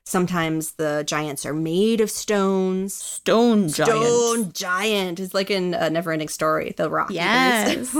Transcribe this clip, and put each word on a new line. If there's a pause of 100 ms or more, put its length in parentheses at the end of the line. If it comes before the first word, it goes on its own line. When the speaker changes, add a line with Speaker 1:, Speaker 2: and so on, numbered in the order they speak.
Speaker 1:
Sometimes
the
giants
are
made
of
stones.
Speaker 2:
Stone
Speaker 1:
Stone
Speaker 2:
giants.
Speaker 1:
giant.
It's
like
in
A
Never
Ending
Story,
the
rock.
Speaker 2:
Yes.